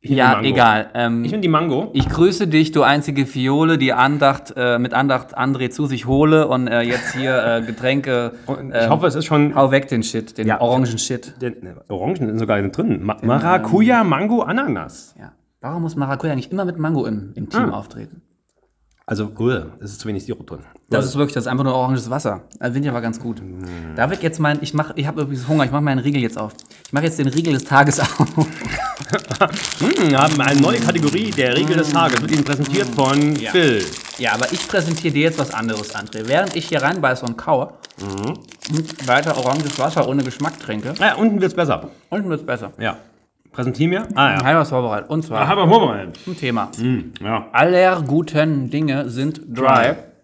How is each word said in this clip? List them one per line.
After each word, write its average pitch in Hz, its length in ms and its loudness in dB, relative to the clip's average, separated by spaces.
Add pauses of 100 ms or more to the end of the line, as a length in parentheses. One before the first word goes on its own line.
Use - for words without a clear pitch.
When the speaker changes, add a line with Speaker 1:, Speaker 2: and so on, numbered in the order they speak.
Speaker 1:
Ich - 100 -14
nehm 135 80 2
Speaker 2:
Ja, 127 120 6
Speaker 1:
die 131 40 6
Mango. 107 200 0
Speaker 2:
egal. 110 400 4
Ähm, 117 300 0
Speaker 1:
Ich 120 80 -2
nehm 214 100 -4
die 180 60 2
Mango. 156 460 0
Speaker 2:
ich 131 140 0
grüße 180 380 2
dich, 156 240 4
du 151 120 4
einzige 139 440 2
Fiole, 143 500 2
die 131 160 2
Andacht, 135 640 2
äh, 123 220 2
mit 123 160 -2
Andacht 131 420 0
André 127 340 0
zu 147 160 -2
sich 120 200 -4
hole 151 400 6
und, 127 220 0
äh, 117 140 2
jetzt 120 320 -2
hier, 131 300 0
äh, 117 180 2
Getränke, 120 800 -2
Speaker 1:
<laughs> - 60 -16
Und 135 280 -6
ich 113 100 2
Speaker 2:
ähm, 113 60 2
Speaker 1:
hoffe, 156 180 2
es 127 80 0
ist 156 100 -4
schon 147 300 4
Speaker 2:
hau 135 160 6
weg 139 160 2
den 117 160 0
Shit, 113 340 -6
den 110 80 -2
Speaker 1:
Ja. 110 140 2
Speaker 2:
Orangen-Shit. 123 840 0
Speaker 1:
Den, 120 180 -6
ne, 92 160 -16 (120)
Orangen 104 280 -4
sind 110 220 -2
sogar 110 240 2
drin. 98 400 -2
Ma-, 104 120 -2
Speaker 2:
Den, - 120 -6
Speaker 1:
Maracuja, 180 760 4
Speaker 2:
ähm, 196 60 2
Speaker 1:
Mango, 208 340 0
Ananas. 156 760 -4
Speaker 2:
Ja. - 140 -20 (280)
Warum 165 220 -6
muss 160 140 -6
Maracuja 139 360 -4
eigentlich 131 200 -6
immer 190 120 -4
mit 170 140 -6
Mango 156 260 0
im, 107 300 -6
im - 160 -10
Team 247 140 0
Speaker 1:
Hm. - 100 -2
Speaker 2:
auftreten? 104 480 -14 (840)
Speaker 1:
Also, 107 180 -4 (160)
uh, 117 100 2 (300)
es 104 100 -14
ist 101 120 -18
zu - 40 -10
wenig 104 180 -8
Sirup - 220 -12
drin. - 140 -14 (280)
Speaker 2:
Das 135 160 0
Speaker 1:
Ja. 135 60 -4
Speaker 2:
ist 143 60 -6
wirklich, 143 180 0
das 123 80 -2
ist 107 80 -4
einfach 131 140 0
nur 131 100 0
oranges 127 360 0
Wasser. 113 320 -4 (180)
Also, 120 140 -4
finde 139 120 0
ich 143 60 -2
aber 120 80 -2
ganz 113 180 -4
gut. 110 240 -8
Speaker 1:
Mm. 90 540 -12
Speaker 2:
Darf 127 160 2
ich 196 100 -6
jetzt 160 160 -2
mein, 151 220 2
ich 139 120 -8
mach, 151 220 -2
ich 147 140 -4
hab 139 100 -6
übrigens 135 300 -4
Hunger, 151 160 2
ich 123 80 -4
mach 143 80 0
meinen 143 180 2
Riegel 139 240 0
jetzt 113 160 -4
auf. 107 140 -8 (340)
Ich - 60 -12
mach 143 100 0
jetzt 160 160 0
den 143 80 2
Riegel 156 280 0
des 127 100 -2
Tages 143 360 6
<laughs> - 180 0
auf. - 0 - (1600)
Speaker 1:
Hm, 190 300 2
wir 135 100 4
haben 151 200 4
eine 139 200 2
neue 156 180 4
Kategorie, 151 540 0
der 123 240 0
Riegel 147 200 2
des 247 160 0
Tages. 165 300 2
Wird 151 100 -4
Ihnen 147 120 2
präsentiert 143 420 0
von 143 480 2
Speaker 2:
Ja. 113 160 -4
Speaker 1:
Phil. 127 340 2 (340)
Speaker 2:
Ja, 113 160 -2
aber 120 180 -2
ich - 160 -4
präsentiere 165 440 -2
dir 143 100 0
jetzt 160 180 0
was 131 120 -4
anderes, 110 440 -6
André. 107 320 -8
Während 175 260 0
ich 160 140 -4
hier 151 140 0
reinbeiße 139 440 0
und 117 100 -4
kaue 143 360 -2 (280)
Speaker 1:
Mhm. 101 340 -6 (420)
Speaker 2:
und 156 320 -6
weiter 147 280 2
oranges 139 440 -2
Wasser 143 280 0
ohne 139 140 0
Geschmack 143 380 -6
trinke. 107 400 -8
Speaker 1:
Ja, 196 160 2
unten 208 240 2
wird's 185 140 0
besser. 135 360 -2 (200)
Speaker 2:
Unten 196 200 -4
wird's 151 160 -4
besser. 113 320 -6
Speaker 1:
Ja. 104 180 -4 (560)
Präsentier 127 360 -2
mir. 196 260 -2
Ah, 139 160 4
ja. 98 80 0
Speaker 2:
Ich 98 60 0
habe 151 160 4
was 143 80 0
vorbereitet. 120 420 -2
Und 160 140 -2
zwar 110 160 -4
Speaker 1:
Ja, 120 80 0
hab 196 100 2
ich 190 60 4
vorbereitet. 123 600 4
Speaker 2:
ein 180 120 -10
Thema. 117 420 -4
Speaker 1:
Mhm, 113 420 -2
ja. 107 300 -4
Speaker 2:
Aller 180 520 4
guten 151 680 0
Dinge 143 400 -2
sind 135 380 -2
dry. 120 160 -4
Speaker 1:
Dry. 131 300 4 (300)